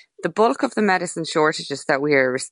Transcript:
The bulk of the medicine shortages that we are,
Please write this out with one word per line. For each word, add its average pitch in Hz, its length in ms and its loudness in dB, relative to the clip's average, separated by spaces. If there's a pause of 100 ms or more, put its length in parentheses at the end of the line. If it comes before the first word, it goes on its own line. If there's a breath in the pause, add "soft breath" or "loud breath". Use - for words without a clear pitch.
(220 loud breath)
The 180 60 -2
bulk 226 340 0
of 262 140 -2
the 220 60 0
medicine 185 420 0
shortages 156 640 -2
that 143 140 2
we 147 140 2
are, 131 240 2 (140)